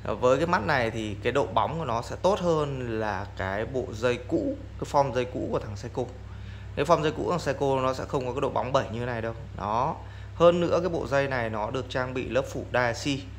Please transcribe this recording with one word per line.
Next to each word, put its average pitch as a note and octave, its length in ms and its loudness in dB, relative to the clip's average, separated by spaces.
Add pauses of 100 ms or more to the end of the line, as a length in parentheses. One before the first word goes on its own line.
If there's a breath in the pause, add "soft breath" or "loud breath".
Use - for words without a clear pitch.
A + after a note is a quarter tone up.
Ờ, G#2+ 120 -2
với B2 220 6
cái E3 100 2
mắt F3+ 180 2
này C3 260 2
thì G#2+ 320 -4
cái A#2+ 80 2
độ C#3 140 2
bóng A2+ 340 0
của D#3+ 60 -4
nó A#2 160 0
sẽ B2 200 -8
tốt G3+ 180 4
hơn C#3 600 0
là G#2 260 -2 (120)
cái G2 280 -2
bộ C3 280 -2
dây A#2+ 340 2
cũ, C4+ 280 0 (240)
cái C#3 120 -6
form C#3 220 4
dây B2 120 2
cũ A2 260 -4
của D#3 80 0
thằng G#2 180 -8
Seiko. B2 260 -4 (720 loud breath)
Cái C#3+ 100 0
form D#3 160 6
dây D3+ 100 2
cũ - 140 -4
của - 60 0
thằng F3 80 2
Seiko C#3+ 260 0 (160)
nó C3 120 2
sẽ - 140 -4
không C3 180 -2
có B2 60 -4
cái C3+ 100 -2
độ C3+ 80 0
bóng A#2 220 -2
bẩy B2+ 200 4
như A#2+ 140 -4
này A#2+ 160 -4
đâu. A2+ 120 -4 (240)
Đó. G#2+ 380 0 (400 loud breath)
Hơn F3 260 8
nữa E3+ 180 4
cái F3+ 100 0
bộ E3 180 -2
dây C#3 200 2
này B2 220 0
nó A2 220 -2
được C3 180 -4
trang B2+ 240 -2
bị A#2 160 -2
lớp B2 240 2
phủ G#2 180 -6
đai B2 240 2
xi C#3 260 -2 (180)